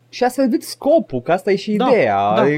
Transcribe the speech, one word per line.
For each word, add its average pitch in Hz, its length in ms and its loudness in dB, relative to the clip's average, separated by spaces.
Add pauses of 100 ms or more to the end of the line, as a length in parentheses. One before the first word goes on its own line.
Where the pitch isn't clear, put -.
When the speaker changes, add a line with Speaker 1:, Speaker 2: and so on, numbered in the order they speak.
Speaker 1:
și - 140 -6
a 240 40 4
servit 269 360 -2
scopul, - 580 -2
că 156 100 -4
asta 185 200 0
e 190 40 2
și 190 160 -6
Speaker 2:
Da, 233 160 0
Speaker 1:
ideea. 107 480 2
Speaker 2:
da. 110 80 2 (140)